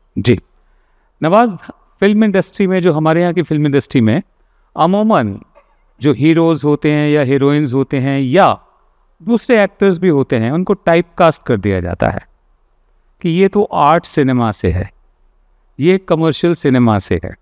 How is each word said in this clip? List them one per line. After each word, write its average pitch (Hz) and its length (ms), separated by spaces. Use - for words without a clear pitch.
जी। 101 220
नवाज, 196 360
फिल्म 214 240
इंडस्ट्री 196 420
में, 185 140
जो 175 120
हमारे 160 300
यहाँ 175 100
की 165 100
फिल्म 151 240
इंडस्ट्री 139 340
में 113 220
अमूमन 165 640
जो 139 120
हीरोज 156 520
होते 147 280
हैं 147 180
या 147 120
हीरोइंस 139 520
होते 135 240
हैं 139 220
या 135 400
दूसरे 220 400
एक्टर्स 190 360
भी 185 100
होते 139 280
हैं, 113 140
उनको 180 220
टाइपकास्ट 170 680
कर 123 140
दिया 95 240
जाता 87 280
है - 180
कि 180 80
ये 185 200
तो 202 140
आर्ट 165 420
सिनेमा 127 460
से 98 180
है, 90 240
ये 185 180
कमर्शियल 165 560
सिनेमा 123 440
से 90 260
है। 92 180